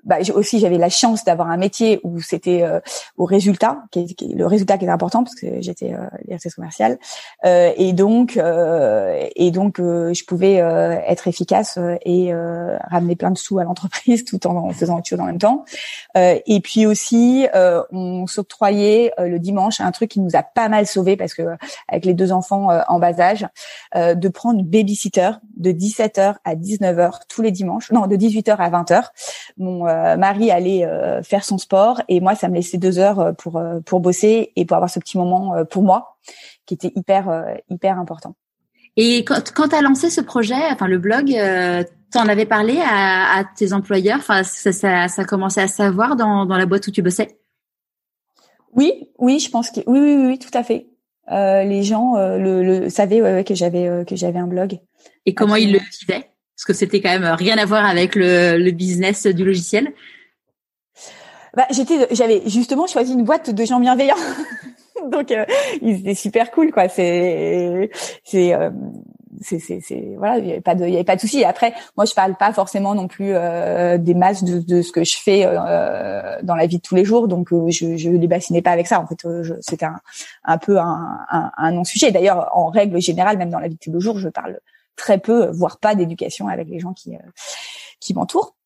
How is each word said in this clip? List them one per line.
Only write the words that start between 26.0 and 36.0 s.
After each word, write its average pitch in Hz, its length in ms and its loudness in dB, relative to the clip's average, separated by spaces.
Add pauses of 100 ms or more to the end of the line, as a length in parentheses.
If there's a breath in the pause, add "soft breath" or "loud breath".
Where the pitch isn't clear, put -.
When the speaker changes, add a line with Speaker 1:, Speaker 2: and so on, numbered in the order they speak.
Speaker 1:
heures 202 260 0
à 170 120 -4
dix-neuf 185 440 -2
heures 175 200 0 (100)
tous - 120 -6
les 220 100 0
dimanches, 185 420 -6
non, 220 120 4
de 196 120 2
dix-huit 214 320 0
heures 208 100 2
à 175 100 0
vingt 170 220 0
heures. 220 220 2 (440 loud breath)
Mon, 180 360 -4
euh, 165 240 2
mari 202 340 2
allait, 180 340 2
euh, - 380 -2
faire 202 220 -2
son 196 120 -4
sport 214 500 2
et 180 120 2
moi, 190 160 2
ça 190 140 -4
me 175 60 -2
laissait 175 220 -4
deux 180 220 0
heures, 196 200 2
euh, 170 120 2
pour, 170 260 -8
euh, 170 220 -6
pour 185 200 -2
bosser 208 560 2
et 180 100 0
pour 170 100 0
avoir 170 140 2
ce - 100 -6
petit - 180 -8
moment, 185 380 -2
euh, 165 80 -2
pour 185 200 -2
moi, 208 340 2 (480 loud breath)